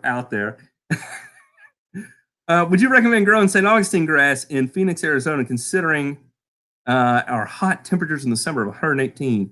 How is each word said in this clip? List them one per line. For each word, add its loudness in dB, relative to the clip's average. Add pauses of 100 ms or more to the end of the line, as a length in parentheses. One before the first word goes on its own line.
out -4
there. -6 (320)
<laughs> -4 (1500)
Uh, 2
would 4
you 4
recommend 4
growing 4
Saint 2
Augustine 2
grass 2
in -2
Phoenix, -2
Arizona, -2
considering, -2 (680)
uh, 2
our -4
hot -4
temperatures -2
in 0
the 0
summer -4
of -4
a -8
hundred -2
eighteen? -2